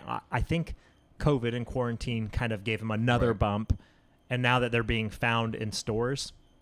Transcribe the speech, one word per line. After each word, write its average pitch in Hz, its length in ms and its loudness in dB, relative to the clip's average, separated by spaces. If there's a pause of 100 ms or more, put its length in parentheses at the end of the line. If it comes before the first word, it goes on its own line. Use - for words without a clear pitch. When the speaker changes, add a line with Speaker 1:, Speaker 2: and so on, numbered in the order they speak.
Speaker 1:
I, - 140 -6 (100)
I 123 120 -2
think 165 320 -2 (440)
covid 120 360 2
and 120 100 -4
quarantine 117 640 -4
kind 113 240 -2
of 98 120 -6
gave 110 160 -2
them 113 100 -4
another 120 400 4
Speaker 2:
Right. 104 80 0
Speaker 1:
bump, 107 420 0 (480)
and 127 140 -2
now 123 160 6
that 120 140 0
they're 117 100 4
being 113 260 0
found 117 460 0
in 107 180 -4
stores, 120 600 -2 (300)